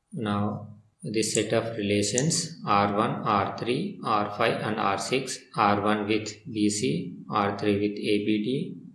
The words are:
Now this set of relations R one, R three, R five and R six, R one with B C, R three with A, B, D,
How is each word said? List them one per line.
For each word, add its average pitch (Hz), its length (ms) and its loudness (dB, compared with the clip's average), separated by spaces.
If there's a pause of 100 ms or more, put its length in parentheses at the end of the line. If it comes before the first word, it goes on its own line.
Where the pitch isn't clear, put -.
(120)
Now 104 560 -2 (380)
this 107 280 0
set 110 180 2
of 113 240 0
relations 104 920 0
R 101 300 4
one, 120 160 2
R 104 460 0
three, 135 480 -4
R 104 320 0
five 117 240 2
and 110 160 -2
R 98 200 2
six, - 400 -2 (180)
R 101 260 6
one 104 260 2
with 107 260 0 (120)
B 104 240 2
C, 135 480 -2 (120)
R 101 300 0
three 104 140 2
with 104 240 0
A, 104 280 0
B, 107 200 2
D, 139 320 -4 (180)